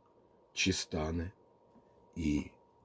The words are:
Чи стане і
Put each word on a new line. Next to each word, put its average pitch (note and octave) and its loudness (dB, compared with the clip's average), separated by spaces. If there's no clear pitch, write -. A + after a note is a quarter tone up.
Чи F#2+ 2
стане E2 -2
і D2 0